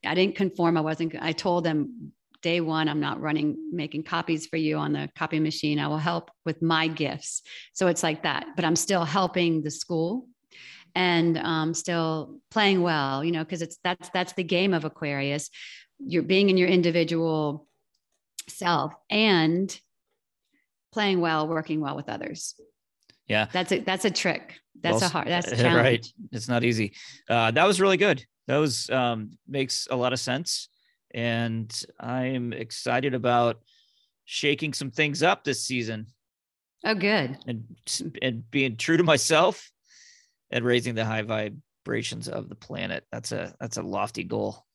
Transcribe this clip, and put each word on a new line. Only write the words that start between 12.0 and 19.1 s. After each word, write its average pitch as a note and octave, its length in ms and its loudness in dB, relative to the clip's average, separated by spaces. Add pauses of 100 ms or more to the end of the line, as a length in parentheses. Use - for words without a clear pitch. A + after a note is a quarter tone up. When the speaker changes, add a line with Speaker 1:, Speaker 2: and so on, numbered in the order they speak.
Speaker 1:
playing G3 320 4
well, C#3+ 420 2
you E3+ 80 0
know, D#3+ 140 -2
'cause E3 160 -8
it's, E3 220 -10
that's, F3+ 260 -4
that's F#3 240 -2
the F#3+ 100 -4
game F#3 300 2
of D#3+ 100 0
Aquarius. C#3+ 680 -4 (500)
You're F3 240 -2
being G3 260 4
in F#3+ 80 6
your F3+ 100 6
individual E3 1000 2 (840)
self D#3 440 0 (160)
and F#3 680 4 (1120)